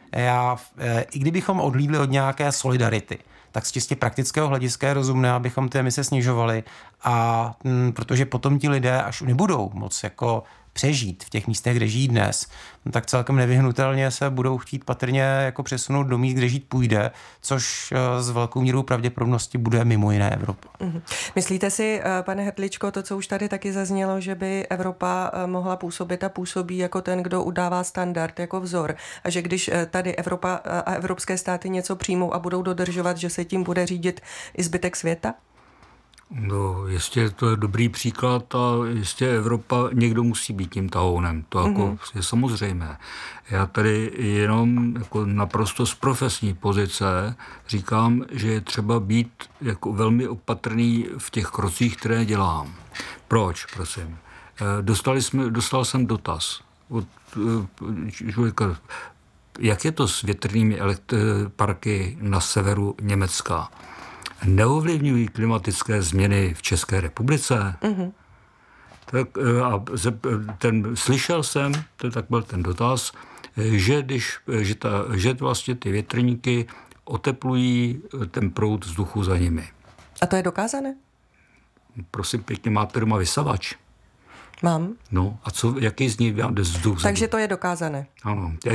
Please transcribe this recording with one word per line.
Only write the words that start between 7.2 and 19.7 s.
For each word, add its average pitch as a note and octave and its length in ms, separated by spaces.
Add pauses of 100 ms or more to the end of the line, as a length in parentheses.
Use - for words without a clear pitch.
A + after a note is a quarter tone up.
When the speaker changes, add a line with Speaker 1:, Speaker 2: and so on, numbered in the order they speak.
Speaker 1:
mm, B2+ 280
protože C3 340
potom C#3 320
ti C#3+ 100
lidé, B2+ 340
až G2+ 200
nebudou C3+ 520
moc G2+ 280
jako A2+ 400 (300)
přežít B2 520
v - 60
těch A2 160
místech, A#2+ 300
kde A2+ 120
žijí B2 200
dnes, G#2 380 (380)
no - 80
tak A#2 140
celkem C3 300
nevyhnutelně C3 720
se C#3 200
budou C3 280
chtít - 260
patrně B2+ 380
jako C3+ 400
přesunout C#3 400
do B2+ 160
míst, B2+ 160
kde B2+ 140
žít C3+ 200
půjde, A#2 420 (300)
což, - 520
eh, B2+ 300
s B2 80
velkou A#2+ 300
mírou B2+ 220
pravděpodobnosti B2 760
bude A#2 260